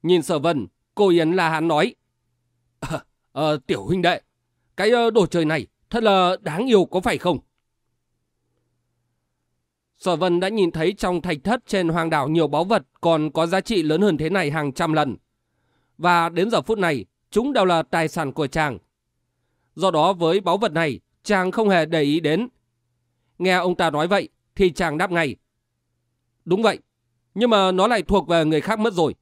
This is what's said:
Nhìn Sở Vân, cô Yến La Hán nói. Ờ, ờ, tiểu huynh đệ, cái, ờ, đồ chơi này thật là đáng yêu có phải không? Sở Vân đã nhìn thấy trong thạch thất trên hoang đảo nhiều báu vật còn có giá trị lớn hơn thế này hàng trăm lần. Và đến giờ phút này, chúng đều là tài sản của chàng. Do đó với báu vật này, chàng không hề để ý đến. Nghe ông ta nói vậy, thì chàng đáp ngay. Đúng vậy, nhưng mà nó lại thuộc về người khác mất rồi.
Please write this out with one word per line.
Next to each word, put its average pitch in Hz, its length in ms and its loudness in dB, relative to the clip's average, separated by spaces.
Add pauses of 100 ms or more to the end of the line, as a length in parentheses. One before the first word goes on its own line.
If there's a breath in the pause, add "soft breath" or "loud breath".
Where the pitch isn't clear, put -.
Nhìn 170 200 2
Sở 160 160 -4
Vân, 139 280 -2 (280)
cô 202 140 2
Yến 170 240 2
La 180 160 0
Hán 160 200 -2
nói. 151 260 0 (840)
Ờ, 160 200 -8 (320)
ờ, 151 340 -2
tiểu - 180 -4
huynh 175 180 -2
đệ, 170 180 0 (560)
cái, 202 140 2
ờ, 233 200 2
đồ 214 160 4
chơi 170 180 0
này 151 220 -2 (240)
thật 226 120 -2
là 190 380 4
đáng 175 260 -4
yêu 208 180 6
có 185 160 -4
phải 180 180 -2
không? 160 200 -2 (2500)
Sở 175 180 -2
Vân 175 240 0
đã 185 80 -2
nhìn 202 220 0
thấy 165 220 -2
trong 180 300 -4
thạch 170 220 -4
thất 233 220 -2
trên 185 220 -2
hoang 165 220 -2
đảo 147 180 0
nhiều 156 200 2
báu 147 160 0
vật 196 180 0 (180)
còn 156 320 0
có 165 140 0
giá 185 140 0
trị 190 220 -2
lớn 156 200 0
hơn 190 140 2
thế 160 140 -4
này 180 200 0
hàng 147 220 -4
trăm 160 200 -2
lần. 151 240 0 (840)
Và 170 300 2
đến 170 220 -2
giờ 156 120 0
phút 220 160 -4
này, 156 260 -2 (260)
chúng 247 220 -2
đều 214 120 2
là 170 180 2
tài 160 260 -2
sản 147 240 -6
của 147 140 -4
chàng. 139 320 -4 (960)
Do 180 160 0
đó 165 220 2
với 170 280 0
báu 185 160 0
vật 202 160 -2
này, 151 280 -2 (220)
chàng 190 280 -2
không 220 180 0
hề 170 180 2
để 160 160 0
ý 147 180 0
đến. 160 280 -2 (880)
Nghe 180 160 0
ông 180 220 0
ta 170 140 0
nói 151 180 -2
vậy, 185 200 0 (260)
thì 190 160 2
chàng 156 280 -4
đáp 185 120 -2
ngay. 165 260 -2 (1080)
Đúng 190 180 0
vậy, 202 160 2 (560)
nhưng 233 160 2
mà 190 220 4
nó 185 140 2
lại 226 160 2
thuộc 180 260 0
về 170 160 2
người 156 160 2
khác 214 180 -4
mất 214 140 0
rồi. 160 300 0